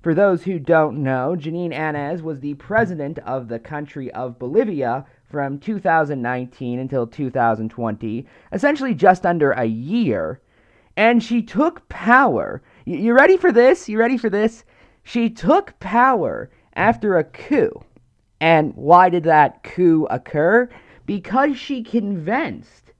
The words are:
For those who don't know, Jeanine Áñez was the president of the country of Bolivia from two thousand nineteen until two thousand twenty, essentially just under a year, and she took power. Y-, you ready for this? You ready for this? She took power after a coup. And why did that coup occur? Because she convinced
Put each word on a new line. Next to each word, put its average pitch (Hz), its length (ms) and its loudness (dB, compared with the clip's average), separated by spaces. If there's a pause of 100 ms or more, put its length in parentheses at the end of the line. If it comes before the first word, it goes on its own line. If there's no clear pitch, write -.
For 165 100 0
those 185 300 2
who 185 160 -4
don't 151 420 2
know, 131 340 -2
Jeanine 165 380 -6
Áñez 151 480 -6
was 156 180 -10
the 147 140 -8
president 170 680 -4
of 127 280 -8
the 113 100 -8
country 147 540 -12
of 123 260 -10
Bolivia 139 680 -2 (240)
from 143 300 -6
two 208 200 -8
thousand 156 420 0
nineteen 123 580 -6
until 131 260 -4
two 131 240 -8
thousand 113 400 0
twenty, 113 560 -6 (280)
essentially 269 400 -2
just 185 320 4
under 165 260 2
a 117 140 -2
year, 113 760 -4 (560)
and 226 260 2
she 233 200 -2
took 294 480 -2
power. 202 720 0 (240)
Y-, 170 100 -6
you 220 180 0
ready 311 220 8
for 359 160 2
this? 247 380 4
You 214 100 -4
ready 240 180 2
for 226 120 -2
this? 214 340 -2 (400)
She 233 260 -2
took 277 520 0
power 190 680 0 (240)
after 202 440 2
a 156 80 2
coup. - 480 -2 (680)
And 160 360 4
why 175 340 6
did 170 140 -2
that 151 400 2
coup 165 460 2
occur? 175 600 0 (360)
Because 240 520 -2
she 262 260 -10
convinced 202 1160 -6